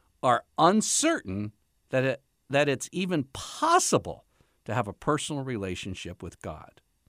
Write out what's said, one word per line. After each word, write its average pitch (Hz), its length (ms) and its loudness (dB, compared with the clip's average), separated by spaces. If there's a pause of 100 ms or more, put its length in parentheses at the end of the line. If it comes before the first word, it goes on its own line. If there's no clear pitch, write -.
(220)
are 120 220 4 (140)
uncertain 170 960 2 (380)
that 131 120 2
it, 131 180 -2 (280)
that 143 180 2
it's 135 240 -2
even 175 400 0
possible - 920 0 (400)
to 110 80 -6
have 110 140 0
a 95 60 -8
personal 147 500 -2
relationship 95 800 -8
with 90 200 -14
God. 78 400 -14 (260)